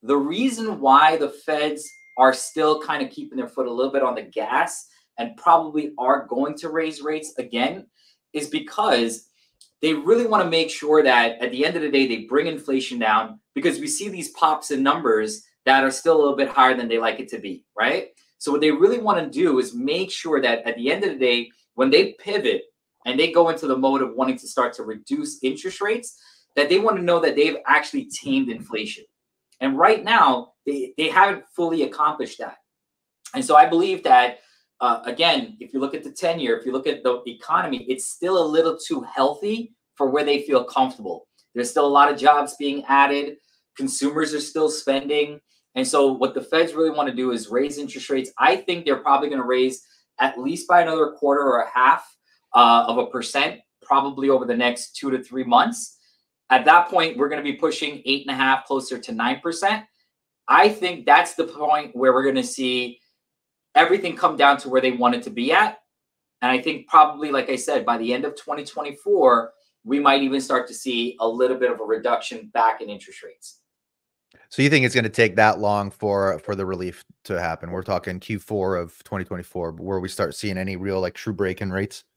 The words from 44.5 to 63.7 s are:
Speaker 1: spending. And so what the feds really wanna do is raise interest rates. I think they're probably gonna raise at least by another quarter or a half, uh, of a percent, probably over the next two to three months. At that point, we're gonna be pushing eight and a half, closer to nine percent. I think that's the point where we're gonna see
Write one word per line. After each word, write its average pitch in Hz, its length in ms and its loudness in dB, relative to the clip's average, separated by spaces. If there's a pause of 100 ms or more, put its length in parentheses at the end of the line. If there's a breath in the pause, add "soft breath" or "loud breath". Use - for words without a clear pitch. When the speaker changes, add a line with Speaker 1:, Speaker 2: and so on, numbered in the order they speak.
Speaker 1:
spending. 147 720 -2 (340)
And 131 120 -2
so 139 260 4
what 123 220 -2
the 135 80 -4
feds 165 320 0
really 160 160 2
wanna 143 240 -2
do 127 160 -2
is 107 180 -6
raise 135 300 -2
interest 139 320 -12
rates. 131 280 -4
I 156 180 4
think 170 280 -6
they're 143 120 0
probably 143 340 0
gonna 131 160 -4
raise 127 400 0 (340 soft breath)
at 131 180 -2
least 147 300 -6
by 175 140 6
another 160 300 0
quarter 143 280 0
or 127 200 2
a 113 100 -4
half, 135 340 2 (500)
uh, 117 320 6
of 117 120 -2
a 120 80 0
percent, 139 540 -4 (200)
probably 139 480 0
over 131 160 2
the 117 120 -2
next 123 400 -4
two 139 140 -6
to 127 120 -4
three 131 220 -10
months. - 540 0 (540)
At 131 140 4
that - 220 6
point, 160 280 0
we're 143 140 0
gonna 147 120 -6
be 143 120 -6
pushing 147 500 -4
eight 139 220 -2
and 139 40 -8
a 131 80 -6
half, 135 280 0
closer 131 320 -4
to 117 140 -12
nine 120 280 -4
percent. 196 440 -2 (640)
I 165 220 6
think 180 380 -4
that's 143 280 6
the 160 100 -2
point 151 520 -2
where 127 160 4
we're 131 180 2
gonna 131 140 -2
see 123 560 -6 (720)